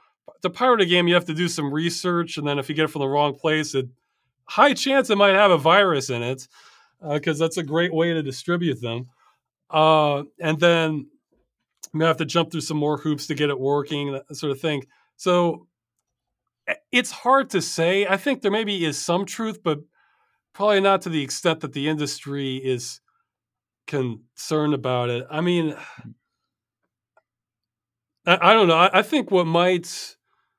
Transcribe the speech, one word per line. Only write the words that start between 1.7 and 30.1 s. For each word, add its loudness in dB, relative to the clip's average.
research, -4
and -6
then 0
if -6
you -6
get 0
it -2
from -8
the -2
wrong 2
place, -2
it, -2
high 4
chance 0
it 2
might 6
have 6
a 6
virus 2
in -4
it, -6
uh, -4
'cause -2
that's 0
a -4
great 0
way 0
to -2
distribute -4
them. -8
Uh, 4
and -2
then 2
you -2
have 2
to -2
jump -2
through -6
some -6
more -2
hoops -4
to -6
get -2
it -4
working, -2
that -12
sort -6
of -8
thing. -4
So, 0
i-, -4
it's 0
hard 0
to -2
say. 0
I 2
think -4
there 0
maybe -2
is -2
some -2
truth, -8
but -2
probably 2
not 2
to -8
the -2
extent -2
that -10
the -4
industry -6
is -6
concerned -4
about -2
it. -6
I -4
mean, 0
I, 6
I 8
don't 6
know. 6
I, 6
I 4
think 0
what 4
might, -2